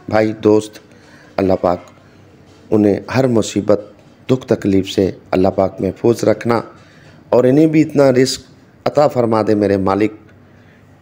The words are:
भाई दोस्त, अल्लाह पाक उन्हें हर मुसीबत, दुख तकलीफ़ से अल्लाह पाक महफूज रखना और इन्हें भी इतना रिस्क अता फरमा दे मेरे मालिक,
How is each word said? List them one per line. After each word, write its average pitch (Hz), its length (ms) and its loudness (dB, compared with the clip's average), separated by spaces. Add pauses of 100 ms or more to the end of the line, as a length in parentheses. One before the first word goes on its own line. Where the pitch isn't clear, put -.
भाई 110 320 0
दोस्त, 107 400 0 (580)
अल्लाह 95 180 0
पाक 90 280 -2 (840)
उन्हें 104 300 2 (100)
हर 131 180 0
मुसीबत, 104 600 -2 (380)
दुख 131 180 -2
तकलीफ़ 98 400 0
से 95 200 -2 (260)
अल्लाह 92 200 2
पाक 95 280 -2
महफूज 110 440 -2
रखना 113 380 -2 (680)
और 123 160 2
इन्हें 151 240 4
भी 156 100 2
इतना 143 300 2
रिस्क 127 300 0 (440)
अता 143 220 0
फरमा 113 360 0
दे 104 120 0
मेरे 101 240 0
मालिक, 98 380 0 (840)